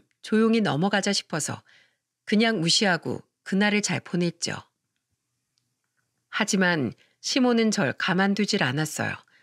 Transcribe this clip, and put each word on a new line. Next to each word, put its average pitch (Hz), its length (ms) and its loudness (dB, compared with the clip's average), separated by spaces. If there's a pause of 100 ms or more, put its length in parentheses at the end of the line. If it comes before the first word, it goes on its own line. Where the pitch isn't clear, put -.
(220)
조용히 220 380 2
넘어가자 190 520 0
싶어서 147 500 -6 (640)
그냥 220 360 2
무시하고 165 600 0 (200)
그날을 202 400 0
잘 170 180 -2
보냈죠. 170 540 -4 (1700)
하지만 180 640 0 (280)
시모는 233 500 2
절 160 220 0
가만두질 196 680 0
않았어요. 135 520 -4 (280)